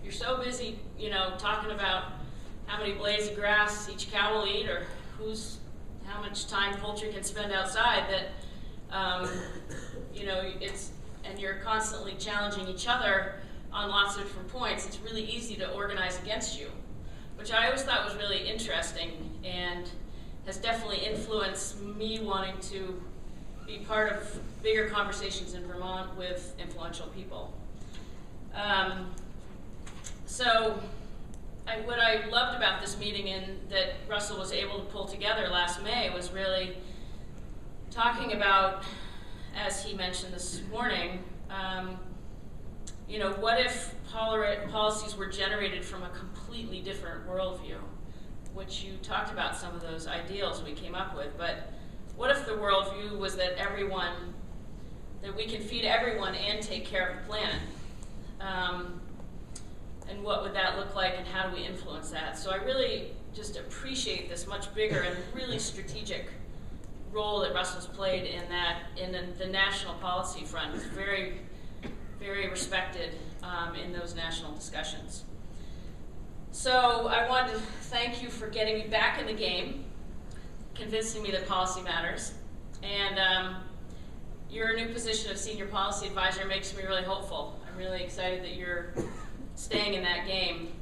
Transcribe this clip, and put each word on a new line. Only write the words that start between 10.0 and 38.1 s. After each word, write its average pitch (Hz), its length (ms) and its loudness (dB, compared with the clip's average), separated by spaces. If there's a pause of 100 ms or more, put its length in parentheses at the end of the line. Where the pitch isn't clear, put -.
you 202 140 -2
know, 185 120 2 (220)
it's, - 300 -4 (320)
and 190 160 -6
you're 190 240 0
constantly 220 560 2
challenging 208 480 0
each 185 200 -2
other 208 540 4 (320)
on 202 160 0
lots 202 280 4
of 196 40 -2
different 190 280 -4
points. 214 360 0
It's - 140 -4
really 220 240 -4
easy 214 320 -4
to 180 160 -2
organize 190 480 0
against 220 400 -2
you," 143 100 -6 (680)
which 220 140 -4
I 226 140 8
always 262 160 6
thought - 240 4
was 196 100 -2
really 202 320 0
interesting 170 960 -2
and 180 460 -2 (560)
has 190 120 -4
definitely 220 420 0
influenced 214 840 0
me 214 380 -2
wanting 190 400 0 (100)
to 185 320 -4 (640)
be 214 140 -6
part 214 320 4
of - 520 -4
bigger 220 240 6
conversations 202 680 0
in 180 120 -2
Vermont 185 480 -2
with 180 440 -2
influential 170 480 -4
people. - 460 -6 (1000)
Um, 190 580 4 (1120)
so 226 540 6 (880)
I, 220 140 0
what 233 180 0
I 220 280 8
loved 247 280 4
about - 240 4
this - 180 -2
meeting 202 320 -2
and 190 300 -4 (100)
that 185 260 4 (120)
Russell 202 300 0
was 190 160 0
able 202 260 0
to 202 60 -2
pull 196 200 -2
together 208 440 2
last 185 340 4
May 226 280 2
was 180 200 -2
really 185 460 2 (1120)
talking 226 440 4